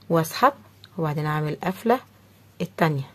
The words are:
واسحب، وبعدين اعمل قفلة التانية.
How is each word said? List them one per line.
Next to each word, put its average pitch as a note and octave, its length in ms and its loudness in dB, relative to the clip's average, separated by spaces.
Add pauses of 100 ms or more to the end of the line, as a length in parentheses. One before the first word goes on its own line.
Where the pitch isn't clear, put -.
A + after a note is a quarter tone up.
واسحب، E3 440 2 (440)
وبعدين D3+ 280 -2
اعمل D3+ 380 -2
قفلة A3+ 360 0 (640)
التانية. D#3 540 -2